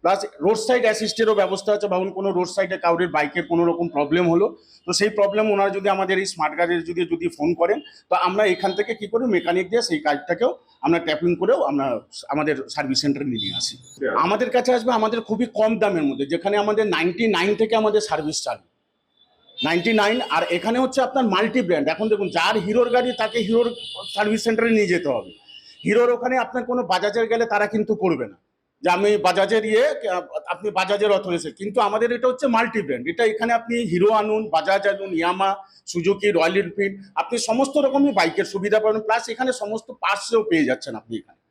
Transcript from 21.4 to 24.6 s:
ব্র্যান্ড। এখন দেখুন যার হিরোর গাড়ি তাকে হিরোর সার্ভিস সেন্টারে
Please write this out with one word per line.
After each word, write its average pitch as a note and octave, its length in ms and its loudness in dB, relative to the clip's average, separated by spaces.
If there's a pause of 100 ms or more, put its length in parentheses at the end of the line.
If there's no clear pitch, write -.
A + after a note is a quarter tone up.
ব্র্যান্ড। E3 280 0
এখন E3 200 -2
দেখুন G3+ 200 0
যার F3+ 280 0
হিরোর G#3+ 320 2
গাড়ি B3 280 2
তাকে A3 220 -2
হিরোর A3+ 280 2 (480)
সার্ভিস G#3 280 0
সেন্টারে A3+ 280 2